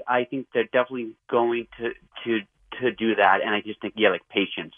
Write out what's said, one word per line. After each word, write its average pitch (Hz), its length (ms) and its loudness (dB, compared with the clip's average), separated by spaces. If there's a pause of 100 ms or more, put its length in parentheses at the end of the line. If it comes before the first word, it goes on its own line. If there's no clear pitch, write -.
I 123 200 0
think 131 280 -8
they're 117 120 2
definitely 123 460 -2 (180)
going 120 380 0 (120)
to, 117 120 -4 (340)
to, 113 160 0 (400)
to 123 100 2
do 110 240 0
that, 98 260 6
and 110 100 -2
I 104 100 0
just 107 180 -10
think, 104 160 -8
yeah, 107 140 4
like, 87 180 -4
patience. 90 500 -4